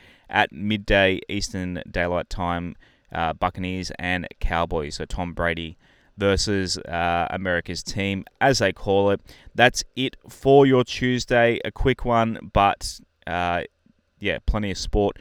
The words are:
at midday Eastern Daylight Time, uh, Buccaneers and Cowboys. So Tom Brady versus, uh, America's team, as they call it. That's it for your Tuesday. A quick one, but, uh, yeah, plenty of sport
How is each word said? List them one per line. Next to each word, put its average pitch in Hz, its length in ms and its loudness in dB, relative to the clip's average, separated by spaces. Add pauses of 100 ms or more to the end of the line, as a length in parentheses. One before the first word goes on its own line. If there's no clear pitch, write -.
(300)
at - 220 2
midday 98 800 2
Eastern 92 600 -6
Daylight 87 400 -2
Time, 87 460 -6 (360)
uh, 80 220 -2
Buccaneers 92 680 -4
and 90 280 -4 (120)
Cowboys. 82 560 -2
So 73 100 -8
Tom 87 280 -8
Brady 85 440 -4 (400)
versus, 98 600 0
uh, 85 540 -2
America's 90 520 -4
team, 98 420 -4 (140)
as 135 200 2
they 98 120 2
call 101 380 2
it. 101 120 0 (340)
That's 120 280 4 (120)
it 127 220 -4 (120)
for 139 380 6
your 127 160 4
Tuesday. 120 840 0
A 107 60 -6
quick - 340 -2
one, 113 480 0
but, - 460 2 (260)
uh, 87 380 -2 (560)
yeah, 92 260 -2
plenty 104 240 0
of 90 80 -6
sport - 440 0